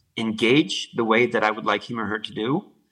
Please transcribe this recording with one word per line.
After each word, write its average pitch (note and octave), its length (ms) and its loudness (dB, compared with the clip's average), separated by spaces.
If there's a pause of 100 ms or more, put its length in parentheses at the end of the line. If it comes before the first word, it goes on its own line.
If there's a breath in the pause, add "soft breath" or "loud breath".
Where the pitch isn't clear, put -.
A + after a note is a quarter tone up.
(180)
engage A#2 800 0
the A#2 80 0
way A2+ 240 4
that A2+ 160 0
I G#2+ 80 4
would A2 140 -8
like G#2 220 -2
him A#2+ 120 -6
or G#2 80 -4
her G#2+ 100 -4
to G#2 160 -12
do. B2 320 -2 (260)